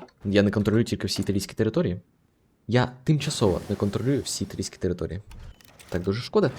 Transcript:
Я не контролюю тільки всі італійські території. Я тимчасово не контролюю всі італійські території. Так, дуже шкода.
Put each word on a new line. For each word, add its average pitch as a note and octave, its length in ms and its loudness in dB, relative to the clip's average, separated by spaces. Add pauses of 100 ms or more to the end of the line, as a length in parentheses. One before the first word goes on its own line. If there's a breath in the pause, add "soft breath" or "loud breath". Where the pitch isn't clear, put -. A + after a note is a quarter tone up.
(240)
Я G2+ 180 6
не G#2 80 4
контролюю G#2+ 340 2
тільки - 220 -4
всі G2+ 160 -2
італійські G2 320 -2
території. - 460 0 (680)
Я A#2+ 240 2 (120)
тимчасово C#3 640 2
не G2+ 80 -2
контролюю A2 460 0
всі - 220 -4
італійські - 340 -8
території. F2 440 -4 (680)
Так, F2 140 -4
дуже F3+ 200 -2
шкода. G3 360 2